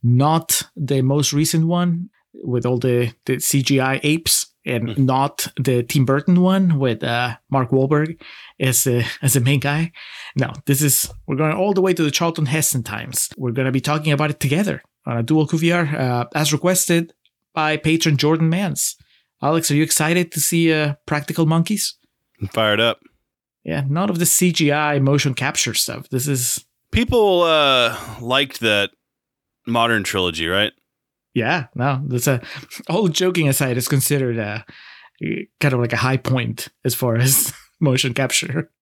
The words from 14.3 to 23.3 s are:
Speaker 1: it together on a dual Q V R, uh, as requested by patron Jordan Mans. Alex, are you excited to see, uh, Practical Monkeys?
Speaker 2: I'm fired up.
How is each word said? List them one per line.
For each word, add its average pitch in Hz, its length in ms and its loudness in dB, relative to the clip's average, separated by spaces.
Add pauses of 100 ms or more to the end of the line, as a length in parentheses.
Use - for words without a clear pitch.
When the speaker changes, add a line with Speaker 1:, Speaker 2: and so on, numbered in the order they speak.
Speaker 1:
it 147 120 -6
together 147 420 -2 (220)
on 123 100 -4
a 117 80 -2
dual 151 240 2
Q 165 120 -2
V 165 120 2
R, 175 140 0
uh, 127 400 -2 (100)
as 147 160 0
requested 170 640 0 (400)
by 156 240 0
patron 156 400 2
Jordan 160 320 2
Mans. 175 480 -4 (440)
Alex, 156 300 0
are 143 40 2
you 151 80 4
excited 165 500 0
to 147 80 -4
see, 165 320 2
uh, 151 220 0 (100)
Practical 151 400 -2
Monkeys? 165 500 0 (460)
Speaker 2:
I'm 104 80 -8
fired 107 320 2
up. 117 180 2 (640)